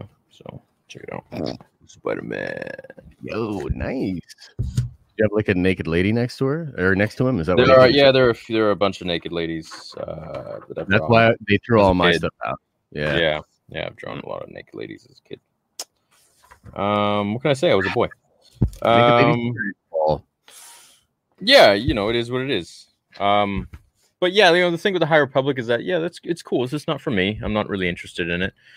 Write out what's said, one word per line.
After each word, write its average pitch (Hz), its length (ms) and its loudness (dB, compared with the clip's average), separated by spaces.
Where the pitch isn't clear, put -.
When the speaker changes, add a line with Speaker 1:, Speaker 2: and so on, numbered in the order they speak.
Speaker 1:
so - 320 -20
check - 160 -20
it - 100 -14
out. - 440 -10
Spider-Man. 50 840 -8
Speaker 2:
Yo, 98 500 -6
nice. 101 460 -6
You - 640 -6
have, 104 80 2
like, 104 160 0
a 98 80 2
naked 90 320 0
lady 90 240 0
next 120 280 -2
to 135 60 0
her 147 320 -6
or 92 180 2
next 101 200 0
to 127 120 0
him? 127 120 0
Is 78 80 -4
that 90 80 2
Speaker 1:
There 123 120 6
Speaker 2:
what 131 100 8
Speaker 1:
are, 131 100 10
Speaker 2:
it 123 40 4
is? 135 40 2
Speaker 1:
yeah, 139 160 6
there 131 160 4
are 117 40 4
a 113 40 0
few, - 200 -8
there 110 120 2
are 104 40 2
a 98 40 2
bunch 95 260 -2
of 90 60 -8
naked 82 240 -4
ladies, 82 680 -8
uh, - 680 -12
that 67 100 -12
I've 82 100 -8
Speaker 2:
That's 98 120 2
Speaker 1:
drawn 78 120 -4
Speaker 2:
why 113 220 6
they 104 180 2
threw 117 140 2
Speaker 1:
as 101 40 6
a 95 40 6
Speaker 2:
all 92 60 4
my 87 180 2
Speaker 1:
kid. 82 80 0
Speaker 2:
stuff 82 140 -4
out. 62 140 -6
Yeah. 73 260 -2
Speaker 1:
Yeah, 78 220 0
yeah, 80 180 -10
I've - 80 -14
drawn - 240 -12
a - 100 -14
lot 50 140 -10
of - 60 -18
naked - 260 -20
ladies 55 340 -14
as - 160 -20
a - 40 -20
kid. - 100 -16
Um, 104 540 0
what 120 100 -8
can 156 80 0
I - 40 2
say? 165 160 0
I 110 40 4
was 95 120 0
a - 40 -4
boy. 107 160 0
Speaker 2:
Naked - 220 -4
ladies - 0 -
Speaker 1:
Um, 120 680 4
Speaker 2:
are 120 40 -6
pretty 104 240 -8
cool. 78 340 -2
Speaker 1:
yeah, 196 340 6
you 127 200 0
know, 104 160 0
it 117 80 0
is 120 120 -4
what 127 120 -4
it 135 100 -6
is. - 360 -8
Um, 101 500 0
but 180 120 0
yeah, 196 200 6
you 180 80 4
know, 175 100 2
the 170 60 -4
thing 202 160 -2
with 175 80 4
the 165 40 4
High 160 120 4
Republic 139 420 0
is 113 80 -8
that, 117 160 0
yeah, 180 160 -2
that's, 170 240 -6
it's - 180 -6
cool. 143 220 -2
It's 127 80 -6
just 147 160 -8
not 147 140 -4
for 156 100 -6
me. 104 320 0
I'm 104 100 -4
not 104 160 -2
really 95 180 -2
interested 85 420 -6
in 87 120 -2
it. 98 120 -6